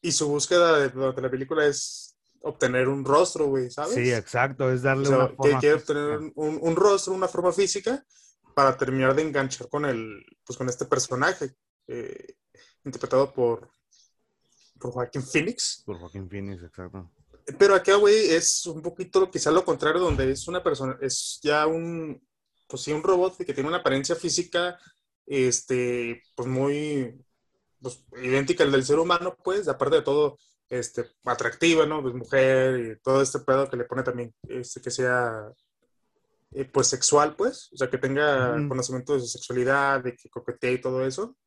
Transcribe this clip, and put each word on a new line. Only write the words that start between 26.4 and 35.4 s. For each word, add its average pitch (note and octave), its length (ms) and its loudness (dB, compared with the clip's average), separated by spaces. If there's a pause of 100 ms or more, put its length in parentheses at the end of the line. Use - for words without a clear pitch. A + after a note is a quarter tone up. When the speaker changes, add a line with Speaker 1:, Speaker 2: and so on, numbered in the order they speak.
Speaker 1:
muy, C#3 680 -2 (680)
pues, B2+ 220 -12 (200)
idéntica C3+ 420 2
al C#3 80 2
del C3+ 120 4
ser C#3+ 140 2
humano, F3 460 0
pues, F#3+ 240 -2
aparte D3+ 280 0
de D3+ 60 4
todo, C#3+ 360 0 (300)
este, B2 360 -6 (200)
atractiva, D3 640 2
¿no? D3+ 160 -4
Pues B2+ 120 -4
mujer C3 680 2
y A2+ 220 -8
todo C3 200 2
este C3+ 180 -2
pedo C3+ 300 2
que B2+ 60 -6
le A#2+ 80 -4
pone B2+ 180 -6
también, A#2+ 320 -6 (140)
este, B2 320 -12
que B2+ 100 -8
sea, B2 400 0 (1200)